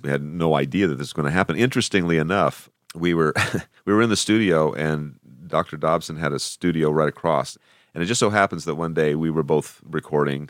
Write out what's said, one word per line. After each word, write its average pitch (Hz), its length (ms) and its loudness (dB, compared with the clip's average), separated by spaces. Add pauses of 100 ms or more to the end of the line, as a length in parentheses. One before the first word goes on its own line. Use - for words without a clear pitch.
we 71 60 -4
had 71 120 0
no 80 340 0
idea 71 320 2
that 73 80 0
this 69 120 -8
was - 60 -14
gonna 73 180 -2
happen. 85 240 2
Interestingly 95 640 2
enough, 80 520 0 (240)
we 85 200 0
were, 80 200 2 (260)
<laughs> - 260 -16
we 98 80 2
were 107 80 4
in 117 80 2
the 104 80 2
studio, 90 560 2
and 76 440 -4 (300)
Doctor 78 300 -4
Dobson 80 400 -2
had 76 160 -2
a 69 60 -2
studio 80 520 0
right 76 160 2
across. 71 500 -2 (360)
And 82 100 -4
it 87 40 -2
just 117 120 -2
so 107 120 2
happens 98 340 0
that 80 100 -2
one 82 180 -4
day 76 220 2
we 80 140 0
were 78 140 0
both 73 420 -2
recording. 73 640 -2